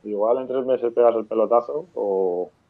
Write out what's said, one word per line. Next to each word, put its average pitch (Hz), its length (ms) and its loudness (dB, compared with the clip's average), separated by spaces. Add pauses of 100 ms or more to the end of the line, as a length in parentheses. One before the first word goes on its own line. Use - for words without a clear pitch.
Igual 107 360 0
en 131 80 -8
tres 127 180 -4
meses 120 260 -2
pegas 117 240 4
el 110 100 -4
pelotazo 117 600 0 (100)
o, 95 540 -2 (200)